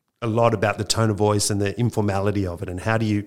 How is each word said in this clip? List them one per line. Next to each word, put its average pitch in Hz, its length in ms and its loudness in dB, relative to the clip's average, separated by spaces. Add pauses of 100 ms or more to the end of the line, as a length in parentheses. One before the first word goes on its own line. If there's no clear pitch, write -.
(220)
a 120 60 -4
lot 117 260 4
about 104 240 0
the 107 60 -4
tone 113 260 0
of 104 80 0
voice 104 320 2
and 101 120 -2
the 98 180 -2
informality 101 680 0
of 87 160 -8
it, 92 80 -8
and 90 120 -8
how 110 160 0
do 113 80 0
you, 104 220 0